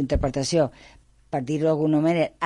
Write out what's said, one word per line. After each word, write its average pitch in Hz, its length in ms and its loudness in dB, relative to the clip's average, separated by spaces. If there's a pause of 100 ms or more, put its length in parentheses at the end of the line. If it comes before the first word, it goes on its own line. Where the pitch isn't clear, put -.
interpretació, 139 720 0 (600)
per 143 140 -4
dir-ho 151 240 -2
d'alguna 156 320 2
manera, 165 300 2 (160)